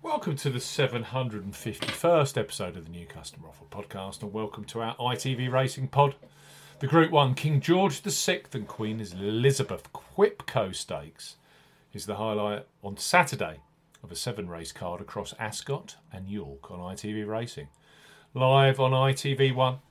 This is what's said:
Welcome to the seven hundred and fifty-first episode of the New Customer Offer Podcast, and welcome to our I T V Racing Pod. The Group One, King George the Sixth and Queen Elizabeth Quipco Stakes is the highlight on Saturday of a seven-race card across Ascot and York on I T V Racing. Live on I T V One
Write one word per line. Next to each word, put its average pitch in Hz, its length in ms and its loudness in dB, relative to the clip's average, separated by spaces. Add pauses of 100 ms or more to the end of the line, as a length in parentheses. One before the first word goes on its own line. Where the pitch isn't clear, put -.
Welcome 302 360 -2
to - 120 -2
the 123 100 -4
seven 120 440 -2
hundred 113 400 -4
and 98 120 -10
fifty-first 143 800 2
episode 95 400 -4
of 82 80 -12
the 80 60 -14
New 85 140 -12
Customer 80 420 -16
Offer - 180 -20
Podcast, 98 560 -12
and 101 100 -8
welcome 107 340 -6
to - 160 -6
our 113 180 -4
I 123 160 0
T 131 200 -2
V 127 120 -2
Racing 131 400 0
Pod. 143 280 6 (640)
The 139 80 -2
Group 160 240 6
One, 139 240 6
King 147 260 2
George 180 400 4
the 190 100 -4
Sixth - 440 -2
and 107 120 -6
Queen 110 320 -4
Elizabeth 104 920 0
Quipco - 800 0
Stakes - 600 -10 (580)
is 101 120 -10
the 101 100 -6
highlight 104 500 -2 (180)
on 101 140 -10
Saturday 131 600 2 (460)
of 85 80 -14
a 85 40 -12
seven-race 87 560 -8
card 90 300 -8
across - 360 -10
Ascot - 580 -8 (160)
and 95 180 -12
York 98 420 -10
on 90 80 -12
I 90 160 -10
T 107 180 -8
V 104 100 -6
Racing. 107 440 -6 (680)
Live 131 460 6
on 131 140 6
I 131 200 4
T 139 200 -2
V 131 180 4
One 127 260 2 (140)